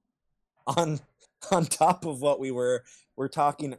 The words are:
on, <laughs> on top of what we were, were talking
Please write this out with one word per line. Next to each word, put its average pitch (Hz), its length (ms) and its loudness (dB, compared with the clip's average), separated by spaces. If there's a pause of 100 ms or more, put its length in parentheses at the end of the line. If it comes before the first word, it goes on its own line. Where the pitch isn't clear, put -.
(680)
on, 156 320 0 (260)
<laughs> - 260 -12
on 175 140 4
top 175 400 2
of 139 160 -6
what 143 180 2
we 135 120 -4
were, 123 320 0 (320)
were 135 140 -4
talking 147 500 0